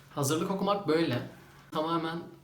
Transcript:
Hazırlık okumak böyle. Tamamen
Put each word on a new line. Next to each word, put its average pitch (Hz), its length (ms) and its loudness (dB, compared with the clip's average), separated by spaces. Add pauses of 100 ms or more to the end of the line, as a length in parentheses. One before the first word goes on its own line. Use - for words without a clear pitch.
(140)
Hazırlık 156 360 0
okumak 190 380 0
böyle. 151 340 2 (500)
Tamamen 160 460 0 (260)